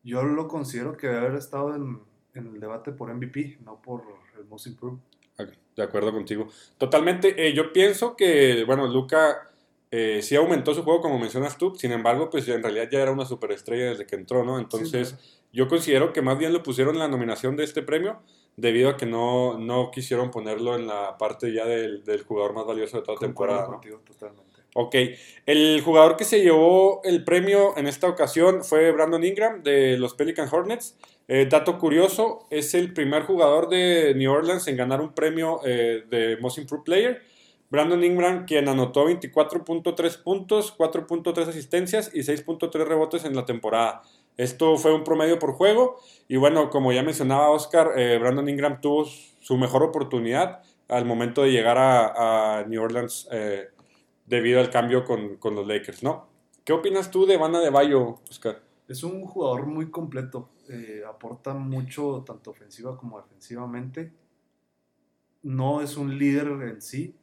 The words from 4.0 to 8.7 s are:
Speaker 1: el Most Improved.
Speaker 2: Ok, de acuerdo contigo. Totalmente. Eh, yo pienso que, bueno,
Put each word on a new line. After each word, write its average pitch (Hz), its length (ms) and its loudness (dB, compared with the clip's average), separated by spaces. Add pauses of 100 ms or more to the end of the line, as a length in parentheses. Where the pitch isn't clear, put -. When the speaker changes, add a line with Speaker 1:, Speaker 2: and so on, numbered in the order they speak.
Speaker 1:
el 104 100 -20
Most 107 200 -20
Improved. 123 320 -16 (400)
Speaker 2:
Ok, 101 120 -12 (260)
de 110 80 -4
acuerdo 104 260 -2
contigo. 107 380 -8 (280)
Totalmente. 165 720 2
Eh, 151 80 2
yo 156 180 -2
pienso 202 440 2
que, 139 500 4
bueno, 131 220 0